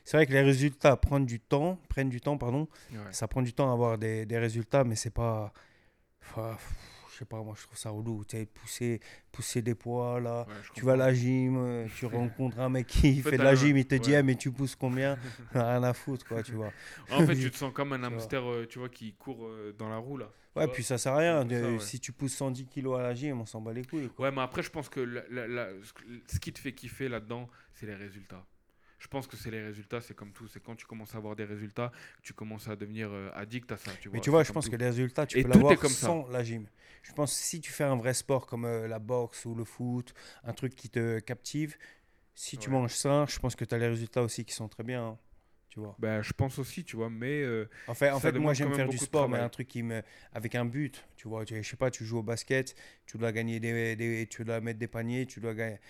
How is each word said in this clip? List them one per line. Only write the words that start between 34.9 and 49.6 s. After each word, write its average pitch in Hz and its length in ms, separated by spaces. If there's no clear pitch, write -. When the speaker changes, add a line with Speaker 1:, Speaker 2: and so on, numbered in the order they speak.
Speaker 1:
tu 127 140
Speaker 2:
Et 131 40
Speaker 1:
peux 123 60
Speaker 2:
tout 123 60
est 220 60
Speaker 1:
l'avoir 143 180
Speaker 2:
comme 147 100
ça. - 180
Speaker 1:
sans 160 200
la 123 160
gym. 113 240
Je - 120
pense 147 200
que - 80
si 165 200
tu - 100
fais 151 140
un 135 100
vrai 120 180
sport 131 320
comme, 117 200
euh, 113 240
la 113 100
boxe 120 460
ou 117 100
le 117 80
foot, 123 500
un 120 80
truc 123 240
qui - 140
te 117 300
captive, 147 580
si - 220
tu 113 120
Speaker 2:
Ouais. 135 60
Speaker 1:
manges 123 180
sain, 143 320
je - 140
pense 123 160
que - 80
t'as 117 140
les 117 100
résultats 117 340
aussi 117 240
qui - 80
sont 110 140
très - 160
bien, 120 200
hein, 113 140
tu - 100
vois. 104 180
Speaker 2:
Ben, 110 240
je - 120
pense 139 260
aussi, 139 240
tu - 120
vois, 113 140
mais... 123 320
Euh, 113 260
Speaker 1:
En 120 80
fait, 139 160
en 139 80
Speaker 2:
ça 156 120
Speaker 1:
fait, - 20
moi, - 60
Speaker 2:
demande 147 160
Speaker 1:
j'aime 143 120
Speaker 2:
quand - 20
même 143 80
Speaker 1:
faire 131 120
du 127 80
Speaker 2:
beaucoup - 80
de - 20
Speaker 1:
sport, 151 220
mais - 0
Speaker 2:
travail. 120 180
Speaker 1:
un - 20
truc - 180